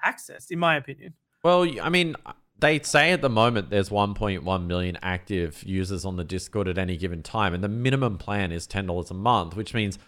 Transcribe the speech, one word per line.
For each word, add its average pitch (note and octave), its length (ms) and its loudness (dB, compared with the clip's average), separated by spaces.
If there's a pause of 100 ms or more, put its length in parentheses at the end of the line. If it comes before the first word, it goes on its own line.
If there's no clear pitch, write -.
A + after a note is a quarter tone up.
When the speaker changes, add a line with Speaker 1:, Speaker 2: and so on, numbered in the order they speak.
Speaker 1:
access, - 480 -6
in E3+ 80 -4
my E3 180 4
opinion. C#3+ 380 -10 (280)
Speaker 2:
Well, F3+ 180 6
y-, E3 220 0
I G#2+ 60 -2
mean, E3+ 260 2 (120)
uh, A#1+ 60 -16 (260)
they D3+ 220 4
say D3+ 320 4
at F3+ 100 2
the C#3 80 4
moment A2+ 400 4
there's G2 200 2
one G#2 240 2
point G2 300 -2
one F2+ 240 0
million F2+ 340 -2
active F2+ 640 -4
users F#2+ 400 -4
on F#2+ 120 -4
the F2+ 80 -4
Discord F#2 440 -4
at F2+ 100 -2
any F#2 180 -2
given E2+ 260 -6
time, G2+ 320 -2
and F2+ 100 -2
the G#2 40 -2
minimum A#2+ 500 0
plan G2+ 340 -2
is E2+ 160 -8
ten G2 180 -4
dollars F2 240 -4
a F2+ 40 -10
month, F#2+ 420 0
which - 180 -8
means G#2+ 340 -2